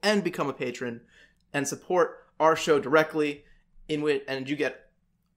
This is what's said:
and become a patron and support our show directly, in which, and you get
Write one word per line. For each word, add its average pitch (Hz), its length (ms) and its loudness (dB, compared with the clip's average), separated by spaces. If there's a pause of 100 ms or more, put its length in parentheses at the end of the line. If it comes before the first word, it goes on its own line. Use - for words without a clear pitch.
and 202 220 2
become 170 240 -4
a 131 60 -6
patron 123 480 -8 (500)
and 139 160 -4
support - 600 -2 (100)
our 156 180 6
show 156 240 2
directly, 151 640 2 (440)
in 151 120 -2
which, 147 260 0
and 135 220 -6
you 147 80 -4
get - 300 -4 (500)